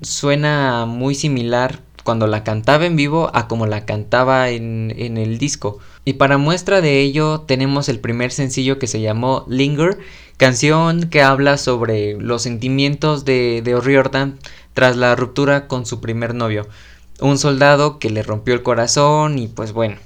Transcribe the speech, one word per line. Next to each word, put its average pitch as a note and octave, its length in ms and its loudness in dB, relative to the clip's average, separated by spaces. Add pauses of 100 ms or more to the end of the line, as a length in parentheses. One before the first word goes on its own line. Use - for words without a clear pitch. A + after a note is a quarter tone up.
suena C#3+ 840 0
muy B2 280 -2
similar B2+ 640 -2 (240)
cuando A2+ 220 0
la G#2+ 180 -2
cantaba C3+ 420 2
en E3+ 100 0
vivo D3+ 380 0
a A#2 120 0
como A2+ 200 -2
la G#2+ 180 -4
cantaba B2+ 680 0
en, A2+ 460 -6
en A2+ 220 -6
el A2+ 200 -2
disco. A#2+ 400 -4 (260)
Y C3 100 -2
para C#3 240 4
muestra F3 420 2
de C#3+ 200 4
ello D3+ 420 0
tenemos C#3 460 0
el A#2 120 -4
primer A#2+ 320 -4
sencillo C3+ 460 -2
que C3+ 80 -4
se A2 140 -4
llamó A2+ 480 -2
Linger, C#3+ 500 0 (380)
canción D#3+ 720 2
que D#3 100 2
habla C#3 380 4
sobre A2+ 560 -2
los A#2 280 -4
sentimientos C3+ 800 0
de, B2 380 2
de B2 120 0
O'Riordan C3+ 640 0 (340)
tras B2+ 240 2
la B2 180 2
ruptura C#3 540 0
con B2+ 160 -4
su A2+ 160 -8
primer A#2 340 -6
novio, A2 320 -4 (540)
un C#3 180 4
soldado C#3+ 600 4
que - 120 -4
le G#2+ 120 -4
rompió A2 320 -2
el A#2+ 80 -2
corazón D3 760 2
y, A#2 80 -4
pues, A2 260 -10
bueno, A2 340 -2